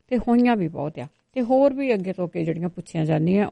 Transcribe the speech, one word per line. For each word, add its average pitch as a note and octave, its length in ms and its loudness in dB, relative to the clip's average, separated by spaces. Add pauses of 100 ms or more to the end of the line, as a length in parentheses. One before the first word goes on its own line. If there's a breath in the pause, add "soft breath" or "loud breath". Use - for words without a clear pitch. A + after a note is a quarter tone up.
ਤੇ B3+ 100 -2
ਹੋਈਆਂ A#3+ 380 2
ਵੀ F3+ 120 -2
ਬਹੁਤ D3 320 -8
ਆ। B2+ 80 -10 (240)
ਤੇ C4 100 -4
ਹੋਰ C4 320 4
ਵੀ C4 200 0
ਅੱਗੇ F#3 200 -2
ਤੋਂ F3+ 140 -6
ਅੱਗੇ E3+ 180 -4
ਜਿਹੜੀਆਂ E3 240 -4
ਪੁੱਛੀਆਂ E3 360 -6
ਜਾਂਦੀਆਂ, E3 460 2